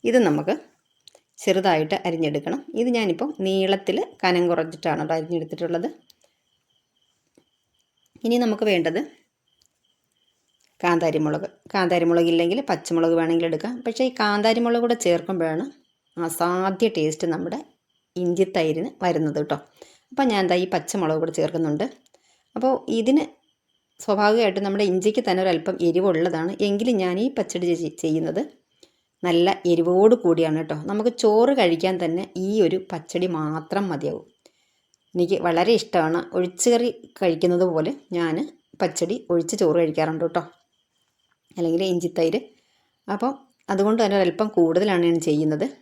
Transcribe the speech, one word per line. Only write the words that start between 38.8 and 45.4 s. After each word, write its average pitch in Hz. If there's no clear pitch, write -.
പച്ചടി 180
ഒഴിച്ച് 170
ചോറ് 165
കഴിക്കാറുണ്ട് 156
കേട്ടോ, 165
അല്ലെങ്കിൽ 170
ഇഞ്ചിത്തൈര്. 170
അപ്പോൾ 233
അതുകൊണ്ട് 214
തന്നെ 202
ഒരല്പം 180
കൂടുതലാണ് 175
ഞാൻ 170
ചെയ്യുന്നത്. 156